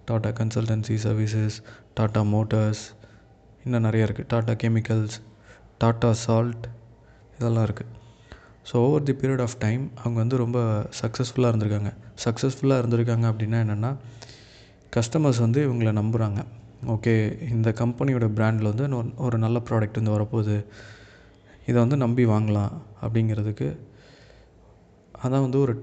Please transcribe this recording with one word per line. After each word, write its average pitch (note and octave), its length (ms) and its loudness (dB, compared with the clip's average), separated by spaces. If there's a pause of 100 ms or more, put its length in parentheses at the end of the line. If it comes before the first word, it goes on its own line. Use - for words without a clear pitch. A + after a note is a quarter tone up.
டாடா A2 240 -2
கன்சல்டன்சி A2+ 760 -2
சர்வீசஸ், G#2+ 600 0 (300)
டாடா G#2+ 280 0
மோட்டார்ஸ், G#2+ 720 0 (720)
இன்னும் B2 160 0
நிறைய A2 240 4
இருக்கு. - 220 -4
டாடா A2+ 260 0
கெமிக்கல்ஸ், A2 680 0 (560)
டாடா A2+ 360 4
சால்ட், A#2 560 0 (680)
இதெல்லாம் A#2 280 0
இருக்கு. G#2 220 -4 (760)
So, A#2+ 220 0
over D3 220 2
the C3+ 60 0
period C3+ 260 -2
of A#2+ 100 0 (100)
time, A#2+ 360 -2
அவங்க A#2 240 -4
வந்து B2 180 2
ரொம்ப A#2 520 0 (120)
சக்ஸஸ்ஃபுல்லா B2 480 0
இருந்திருக்காங்க. G#2 440 0 (320)
சக்ஸஸ்ஃபுல்லா C3 540 0
இருந்திருக்காங்க A#2 480 2
அப்படின்னா A2 320 0
என்னன்னா, A2 360 -2 (1000)
கஸ்டமர்ஸ் B2+ 440 2
வந்து B2 300 2
இவங்களை A#2 240 2
நம்புறாங்க. G#2+ 500 0 (440)
ஓகே, A2 640 0
இந்த A2+ 200 2
கம்பெனியோட A#2+ 640 0
பிராண்ட்ல A2 400 2
வந்து C3+ 240 -2
ஒரு, A#2 180 -4
ஒரு A#2 220 -2
நல்ல A2+ 320 2
ப்ராடக்ட் A2 340 0
வந்து G#2+ 160 2
வரப்போகுது, G#2 460 0 (960)
இதை A#2+ 200 2
வந்து B2 160 2
நம்பி B2 280 2
வாங்கலாம் G#2+ 560 2 (200)
அப்படிங்கிறதுக்கு, A2 800 -2 (1400)
அதான் C3 180 2
வந்து C3 180 2
ஒரு B2 240 2